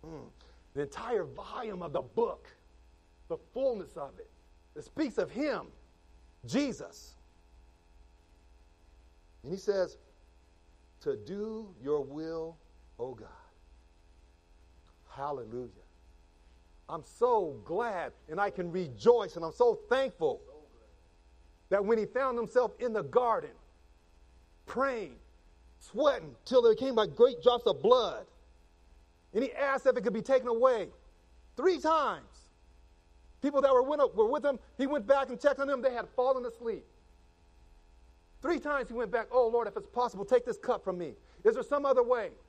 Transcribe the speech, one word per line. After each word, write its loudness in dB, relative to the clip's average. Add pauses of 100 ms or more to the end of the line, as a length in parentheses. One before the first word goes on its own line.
Mm. -16 (440)
The -6
entire -6
volume -10
of -12
the -4
book, -4 (800)
the -6 (160)
fullness -4
of -12
it, -18 (460)
it -14
speaks -4
of -2
him, -6 (720)
Jesus. -6 (2250)
And -8
he -6
says, 0 (1040)
"To -2
do -10
your -2
will, -10 (400)
O -8
God." -18 (1800)
Hallelujah. -8 (1160)
I'm -10
so 0 (120)
glad, -4 (160)
and -6
I 0
can -8
rejoice, 2
and -8
I'm -6
so 4
thankful -2 (1300)
that 2
when 2
he -2
found -2
himself 0
in -4
the -2
garden, 0 (1120)
praying, -4 (720)
sweating 0 (100)
till 4
they 8
came -2
like 2
great 4
drops 4
of 0
blood. 4 (1080)
And 0
he -4
asked 0
if 6
it -4
could 0
be -4
taken 2
away. 4 (680)
Three 2
times. 2 (1160)
People 2
that 4
were, 8
went 0
up, 2
were 4
with 0
him, 0 (200)
he 0
went -2
back 4
and -10
checked 2
on -2
them. -2
They 0
had -6
fallen 2
asleep. -8 (1600)
Three -2
times -4
he -12
went -6
back, -2
"Oh, 4
Lord, 0
if -10
it's -10
possible, -4
take 2
this -6
cup -4
from -4
me. -8 (300)
Is 6
there -4
some -2
other 4
way?" 0 (180)